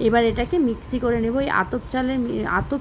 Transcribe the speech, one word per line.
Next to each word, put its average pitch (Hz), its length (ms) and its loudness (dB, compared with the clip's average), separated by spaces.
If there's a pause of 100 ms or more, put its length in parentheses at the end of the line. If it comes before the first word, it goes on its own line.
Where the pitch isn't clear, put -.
এবার 233 240 4
এটাকে 240 340 0
মিক্সি 254 400 0
করে 233 220 0
নেব। 233 180 0
এই 277 120 0
আতপ 277 300 0 (100)
চালের 254 280 -2
মি-, 226 280 -2
আতপ 285 340 -2